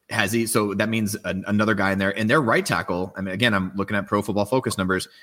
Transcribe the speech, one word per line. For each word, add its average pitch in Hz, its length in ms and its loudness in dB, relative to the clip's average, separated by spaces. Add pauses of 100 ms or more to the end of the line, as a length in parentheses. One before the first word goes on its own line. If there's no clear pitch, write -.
Has 101 200 0
he? 113 160 0
So 104 280 0
that 107 160 -2
means 107 340 -2
an-, 95 220 -4
another 104 280 2
guy 98 160 2
in 98 80 0
there. 98 180 0
And 110 120 0
their 147 140 4
right 117 240 2
tackle, 90 500 -2
I 98 60 -6
mean, 95 100 -6
again, 107 220 2
I'm 92 200 0
looking 98 220 -2
at 98 100 -2
Pro 104 140 0
Football 101 240 0
Focus 123 320 0
numbers, 92 320 0 (140)